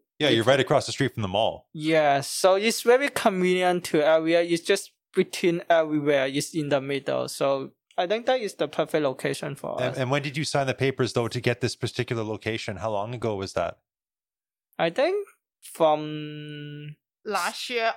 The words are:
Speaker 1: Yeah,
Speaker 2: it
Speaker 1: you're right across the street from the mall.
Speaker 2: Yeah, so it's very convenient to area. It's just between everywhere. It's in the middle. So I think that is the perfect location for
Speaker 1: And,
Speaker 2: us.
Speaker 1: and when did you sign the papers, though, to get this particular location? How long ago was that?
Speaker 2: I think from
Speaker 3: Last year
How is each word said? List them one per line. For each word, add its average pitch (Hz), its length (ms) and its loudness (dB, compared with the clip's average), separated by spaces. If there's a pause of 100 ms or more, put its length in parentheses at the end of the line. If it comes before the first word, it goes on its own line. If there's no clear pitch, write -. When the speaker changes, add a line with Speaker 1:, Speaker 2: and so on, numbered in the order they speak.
(180)
Speaker 1:
Yeah, 151 100 2
Speaker 2:
it 127 60 6
Speaker 1:
you're 113 100 4
right 135 160 6
across 131 260 2
the 117 60 -8
street 135 220 -2
from 117 80 -4
the 98 60 -2
mall. 95 440 -2
Speaker 2:
Yeah, 151 480 2
so 185 360 2
it's 220 260 0
very 254 260 4
convenient 180 760 2
to 151 200 2
area. 160 380 4
It's 170 220 0
just - 260 0 (240)
between 185 560 0
everywhere. 151 560 2
It's 139 280 -4
in 151 160 -2
the 139 100 4
middle. 135 480 -4
So 139 440 -2 (260)
I 185 80 0
think 220 200 -2
that 262 140 2
is 202 140 -6
the 156 120 -2
perfect 151 380 -2
location 139 500 -4
for - 260 -6
Speaker 1:
And, 127 120 -2
Speaker 2:
us. - 60 -8
Speaker 1:
and 127 120 -2
when 143 120 2
did 139 160 -8
you 156 60 -2
sign 139 220 0
the 127 80 -2
papers, 131 380 -2
though, 117 160 0
to 123 120 -6
get 117 200 0
this 113 160 -4
particular 117 480 -4
location? 107 540 -6
How 113 120 -4
long 107 240 -4
ago 110 220 -4
was 95 160 -6
that? 87 260 -4 (1000)
Speaker 2:
I 165 120 0
think 370 360 -2 (720)
from 151 1000 -12 (280)
Speaker 3:
Last 190 460 -6
year 226 260 -2